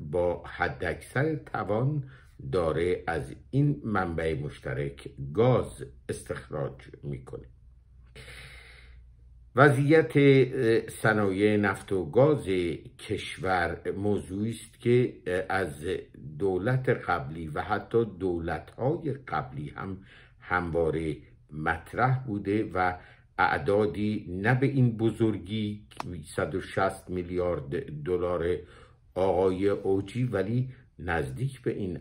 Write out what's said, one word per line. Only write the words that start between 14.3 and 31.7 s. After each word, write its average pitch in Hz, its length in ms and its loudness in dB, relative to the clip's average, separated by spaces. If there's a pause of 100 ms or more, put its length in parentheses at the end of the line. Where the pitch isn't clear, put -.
است - 300 -12
که، 120 340 4 (140)
اه، 90 220 0
از 82 360 -2 (540)
دولت 101 500 0
قبلی 82 580 -2
و 78 140 -6
حتی 104 440 0
دولت‌های 92 1080 -4
قبلی 69 560 -8
هم 95 280 -8 (420)
همواره 82 800 0 (340)
مطرح 85 680 0
بوده 101 540 -2
و 90 240 0 (400)
اعدادی 101 920 2
نه 101 300 2
به 135 80 4
این 123 300 4
بزرگی، 107 840 0 (540)
صد 95 200 -2
و 92 60 -2
شصت - 480 -2
میلیارد 87 760 -2 (180)
دلار 87 540 0 (560)
آقای 92 560 4
اوجی، 98 540 0
ولی 120 460 0 (300)
نزدیک 82 640 -4
به 117 100 -2